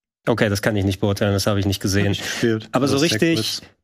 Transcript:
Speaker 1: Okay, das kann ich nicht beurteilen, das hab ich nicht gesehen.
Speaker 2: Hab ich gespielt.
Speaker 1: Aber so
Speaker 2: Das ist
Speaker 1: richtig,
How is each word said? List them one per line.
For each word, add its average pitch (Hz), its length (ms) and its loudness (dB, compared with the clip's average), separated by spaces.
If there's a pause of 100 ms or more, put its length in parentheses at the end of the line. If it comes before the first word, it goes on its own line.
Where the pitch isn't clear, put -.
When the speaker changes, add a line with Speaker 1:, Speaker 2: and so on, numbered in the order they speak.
(260)
Speaker 1:
Okay, 117 220 2
das 101 120 0
kann 113 140 0
ich 98 100 0
nicht 98 140 0
beurteilen, 104 360 0
das 95 120 0
hab 107 100 0
ich 98 100 0
nicht 98 140 -2
gesehen. 101 260 0
Speaker 2:
Hab 101 60 0
ich - 100 -4
gespielt. 113 500 -2
Speaker 1:
Aber 131 160 2
so 131 60 2
Speaker 2:
Das 139 100 2
ist 170 80 2
Speaker 1:
richtig, 160 480 0 (240)